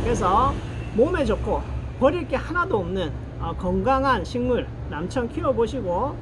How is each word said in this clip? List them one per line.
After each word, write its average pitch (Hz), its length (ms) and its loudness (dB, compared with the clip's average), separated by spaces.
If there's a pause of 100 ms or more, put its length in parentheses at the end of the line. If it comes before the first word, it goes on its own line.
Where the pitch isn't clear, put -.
그래서 226 480 4 (420)
몸에 294 300 4
좋고 196 380 0 (360)
버릴 302 300 2
게 262 80 -2
하나도 330 400 0
없는, 175 340 -2 (300)
어, 170 180 -4
건강한 226 680 2
식물 240 440 0 (220)
남천 185 400 -4
키워보시고 233 920 0